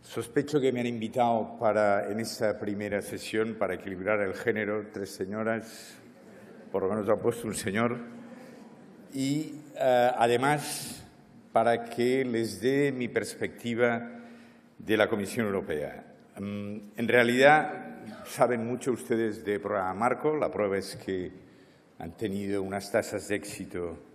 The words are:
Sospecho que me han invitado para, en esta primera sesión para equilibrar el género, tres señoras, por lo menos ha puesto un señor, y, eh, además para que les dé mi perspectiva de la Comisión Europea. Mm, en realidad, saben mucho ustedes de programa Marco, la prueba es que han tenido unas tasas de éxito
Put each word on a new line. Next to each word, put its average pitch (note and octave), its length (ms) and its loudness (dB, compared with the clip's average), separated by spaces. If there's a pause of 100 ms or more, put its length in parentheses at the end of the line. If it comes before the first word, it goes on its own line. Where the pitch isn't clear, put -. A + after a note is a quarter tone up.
Sospecho - 580 -2
que C3 140 4
me B2 80 -2
han A#2+ 60 -2
invitado A#2 720 0
para, G#2 520 4
en G#2+ 100 -2
esta A2 380 -2
primera G2+ 440 -2
sesión A2 560 -4
para F#2 160 0
equilibrar F#2+ 460 -2
el F#2+ 120 -2
género, G#2+ 580 -2
tres G2 200 -8
señoras, A2 880 -6 (760)
por F#2+ 120 0
lo F#2+ 40 2
menos G#2 220 0
ha G#2 60 6
puesto A2+ 300 -2
un G#2+ 80 -4
señor, A2+ 440 0 (1120)
y, C#3 400 -2 (220)
eh, B2 420 6
además B2 880 2 (480)
para A#2 320 4
que B2+ 400 2
les A2+ 340 -2
dé C#3 320 2
mi B2 180 -4
perspectiva A#2 1120 -2 (560)
de A2 180 0
la G#2 140 6
Comisión G#2+ 360 -2
Europea. D#2+ 600 -4 (320)
Mm, G2+ 380 -8 (200)
en A#2 120 -2
realidad, B2+ 1160 4
saben A#2+ 420 2
mucho B2 260 -2
ustedes A2+ 520 -2
de G2+ 160 -2
programa G2 320 -2
Marco, B2 440 0
la C3 140 0
prueba G2 280 0
es - 180 -8
que F#2 480 -6 (540)
han E2+ 160 -12
tenido G2+ 480 -4
unas G2 300 -6
tasas G#2 340 0
de G#2 100 0
éxito F2 600 -8 (180)